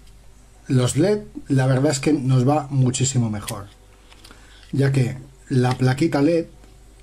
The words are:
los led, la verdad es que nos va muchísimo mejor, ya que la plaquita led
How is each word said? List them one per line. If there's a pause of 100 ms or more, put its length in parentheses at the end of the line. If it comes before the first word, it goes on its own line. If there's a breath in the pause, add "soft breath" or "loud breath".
(680)
los
led, (240)
la
verdad
es
que
nos
va
muchísimo
mejor, (1040 loud breath)
ya
que (300)
la
plaquita
led (560)